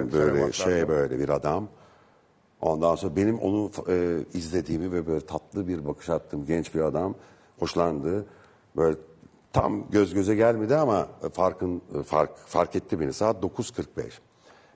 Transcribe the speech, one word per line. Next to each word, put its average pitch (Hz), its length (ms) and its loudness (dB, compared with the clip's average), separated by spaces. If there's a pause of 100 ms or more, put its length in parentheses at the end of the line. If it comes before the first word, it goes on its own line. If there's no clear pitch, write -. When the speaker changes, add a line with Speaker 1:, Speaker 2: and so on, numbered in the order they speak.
Speaker 1:
Evet, 64 100 -4
Speaker 2:
böyle 76 180 4 (100)
Speaker 1:
ebatlarda. 69 120 0
Speaker 2:
şey 90 360 2
böyle 69 300 0
bir 69 100 0
adam. 76 400 0 (920)
Ondan 80 340 2
sonra 80 220 -4
benim 107 220 2
onu, 101 320 0 (180)
e, 87 300 2 (160)
izlediğimi 82 580 -2
ve 87 140 -2
böyle 78 200 -2
tatlı 90 420 -6
bir 80 180 -4
bakış 73 240 -6
attım 76 360 -4
genç 80 280 0
bir 80 60 0
adam. 80 340 0 (440)
Hoşlandı. 85 680 0 (500)
Böyle 80 200 4 (560)
tam 104 380 0
göz 98 240 4
göze 101 200 2
gelmedi 110 420 2
ama 113 320 2 (240)
farkın, 90 500 0 (240)
fark, 76 320 2
fark - 380 -2
etti 92 240 -4
beni. 69 120 -2
Saat 104 300 0
dokuz 107 280 -4
kırk - 260 -8
beş. 58 240 -8 (560)